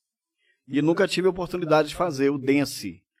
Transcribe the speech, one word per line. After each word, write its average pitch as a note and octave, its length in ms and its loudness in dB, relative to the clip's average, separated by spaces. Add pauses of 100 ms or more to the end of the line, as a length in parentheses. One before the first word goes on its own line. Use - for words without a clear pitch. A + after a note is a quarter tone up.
(680)
E C3+ 140 -2
nunca E3+ 260 2
tive F3+ 200 0
a F#3 40 6
oportunidade E3+ 580 0
de D3 60 -12
fazer C#3 340 0
o C#3+ 80 0
dance C3 680 -2 (160)